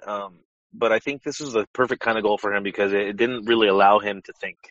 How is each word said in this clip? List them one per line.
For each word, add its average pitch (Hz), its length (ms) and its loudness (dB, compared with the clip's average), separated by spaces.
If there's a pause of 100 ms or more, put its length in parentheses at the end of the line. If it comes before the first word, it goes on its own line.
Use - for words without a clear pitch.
um, 98 320 -10 (340)
but 113 200 0
I 110 60 2
think 143 240 -6
this 147 180 -8
was 139 120 -10
the 107 200 0
perfect 123 300 -2
kind 113 160 0
of 104 60 -4
goal 104 140 2
for 104 140 -4
him 101 120 -2
because 98 280 -2
it, 101 160 2
it 104 80 -8
didn't 117 300 -2
really 113 220 4
allow 101 320 6
him 101 220 -6
to - 100 -20
think. - 260 -14 (120)